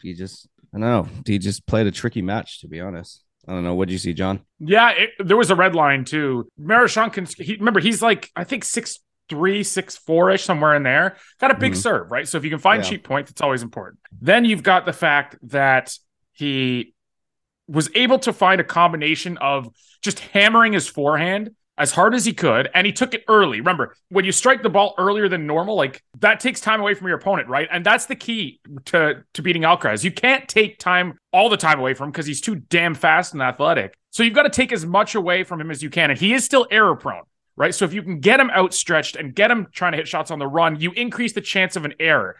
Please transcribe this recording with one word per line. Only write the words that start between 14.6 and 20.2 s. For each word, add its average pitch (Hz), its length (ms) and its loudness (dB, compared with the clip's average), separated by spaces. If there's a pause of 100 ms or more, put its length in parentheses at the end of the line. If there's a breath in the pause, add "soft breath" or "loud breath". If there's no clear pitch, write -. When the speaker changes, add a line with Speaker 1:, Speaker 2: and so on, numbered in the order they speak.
Speaker 2:
got 185 240 4
the 170 60 -2
fact 143 500 0
that 135 500 0 (400)
he 131 640 -4 (720)
was 156 300 -2
able 254 240 4
to 233 120 -2
find 190 280 4
a 165 40 0
combination 165 760 0
of 139 300 -2 (340 soft breath)
just - 180 -6